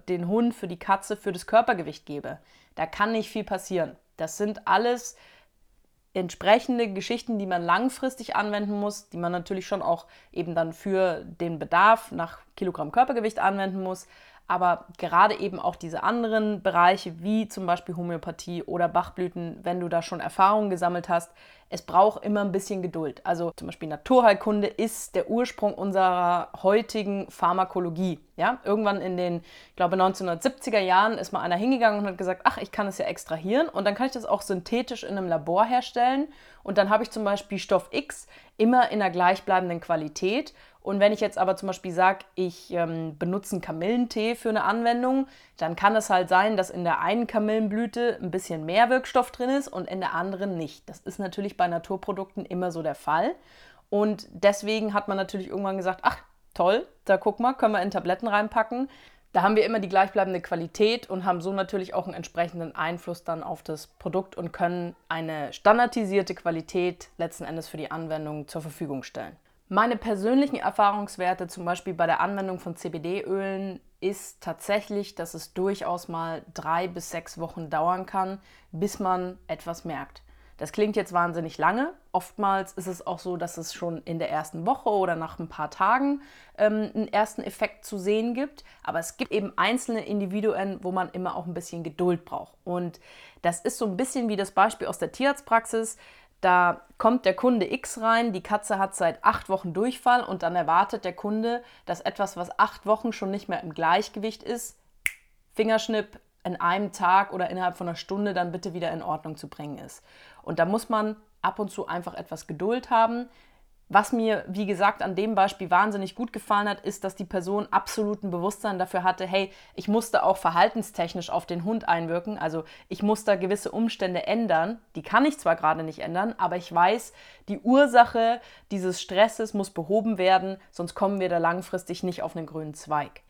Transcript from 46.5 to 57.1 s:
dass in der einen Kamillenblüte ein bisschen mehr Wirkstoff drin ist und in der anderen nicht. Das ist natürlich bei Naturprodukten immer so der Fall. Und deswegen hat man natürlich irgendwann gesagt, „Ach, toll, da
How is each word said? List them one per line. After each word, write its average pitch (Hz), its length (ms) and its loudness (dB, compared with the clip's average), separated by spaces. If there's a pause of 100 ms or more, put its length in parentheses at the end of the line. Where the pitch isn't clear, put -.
dass 185 100 2
in 180 160 -6
der 165 160 2
einen 214 260 2
Kamillenblüte 220 920 0
ein 180 100 -4
bisschen 165 360 -4
mehr 220 240 6
Wirkstoff 254 400 2
drin 247 180 -4
ist 277 200 0
und - 200 -8
in 190 120 -4
der - 140 -2
anderen 185 440 -2
nicht. - 280 -8
Das - 140 -16
ist - 180 -12
natürlich 196 380 -6
bei 180 120 2
Naturprodukten 190 760 -6
immer 180 260 -4
so 165 120 -6
der 151 120 -4
Fall. 180 400 0 (540)
Und 208 420 0
deswegen 208 600 2
hat 208 160 0
man 196 80 -2
natürlich 190 320 -4
irgendwann 196 300 -4
gesagt, 185 240 -2
„Ach, - 160 0 (340)
toll, 202 340 2 (200)
da 196 100 6